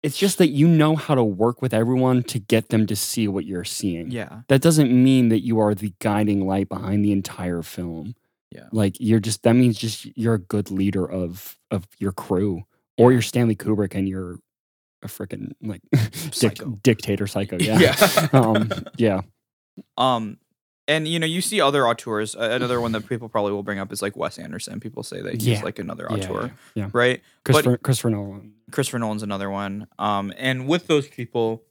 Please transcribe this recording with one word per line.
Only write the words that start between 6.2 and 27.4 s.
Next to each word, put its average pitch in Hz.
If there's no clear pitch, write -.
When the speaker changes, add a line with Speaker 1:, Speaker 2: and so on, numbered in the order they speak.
Speaker 1:
light 98
behind 98
the 104
entire 90
film. 85
Speaker 2:
Yeah. -
Speaker 1:
Like, 101
you're 110
just, 107
that 117
means 123
just -
you're 113
a 104
good 92
leader 95
of, 90
of 98
your 98
crew, 95
or 120
Speaker 2:
Yeah. 131
Speaker 1:
you're 117
Stanley 117
Kubrick 101
and 95
you're 92
a -
freaking, 104
like, 104
<laughs> -
dic-, 139
Speaker 2:
Psycho. 110
Speaker 1:
dictator 104
psycho. 98
Yeah. 110
Speaker 2:
<laughs> -
Yeah. 180
Speaker 1:
Um, 110
yeah. 101
Speaker 2:
Um, 117
and, 156
you 170
know, 160
you 165
see 202
other 139
auteurs. 110
A-, 117
another 123
one 117
that 104
Speaker 1:
<laughs> -
Speaker 2:
people 113
probably 101
will 101
bring 101
up 98
is, 98
like, 101
Wes -
Anderson. -
People 117
say -
that 98
he's, 113
Speaker 1:
Yeah. 107
Speaker 2:
like, -
another 82
Speaker 1:
Yeah, -
Speaker 2:
auteur, 95
Speaker 1:
yeah, -
yeah. 101
Speaker 2:
right? 123